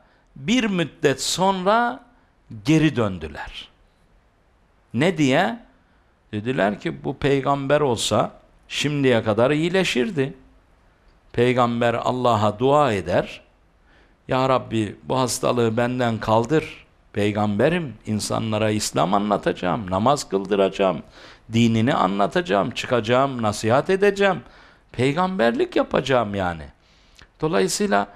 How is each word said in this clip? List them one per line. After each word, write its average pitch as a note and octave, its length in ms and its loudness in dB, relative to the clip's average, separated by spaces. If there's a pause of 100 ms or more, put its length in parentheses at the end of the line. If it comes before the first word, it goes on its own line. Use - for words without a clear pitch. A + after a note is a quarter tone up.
(360)
bir G#3 280 0
müddet E3 580 0
sonra G3 800 0 (640)
geri D3+ 300 4
döndüler. - 760 -6 (1200)
Ne D3+ 240 0
diye? D#3+ 420 2 (720)
Dediler C3+ 480 -2
ki, C#3+ 240 -8
"Bu C#3+ 140 -6
peygamber C#3 640 0
olsa B2+ 500 0 (360)
şimdiye C3+ 560 0
kadar A2+ 280 2
iyileşirdi. F3 800 -2 (1000)
Peygamber A#2+ 600 2
Allah'a A#2 640 0
dua C#3 340 4
eder. F#2+ 480 -2 (880)
'Ya C3 220 0
Rabbi, A2+ 540 -2
bu C#3 160 -2
hastalığı A#2+ 580 0
benden A#2+ 420 0
kaldır. A#2+ 640 0 (280)
Peygamberim, G#2+ 800 0 (120)
insanlara A2 640 -2
İslam C#3 440 -2
anlatacağım, E3+ 800 -2
namaz B2 380 0
kıldıracağım, F#2+ 760 0 (500)
dinini A#2 400 4
anlatacağım, F3+ 800 0
çıkacağım, B2 680 0
nasihat A2+ 480 0
edeceğim. G3 520 2 (500)
Peygamberlik F#3 840 0
yapacağım C3 600 0
yani.'" E2+ 320 -4 (760)
Dolayısıyla G3 760 0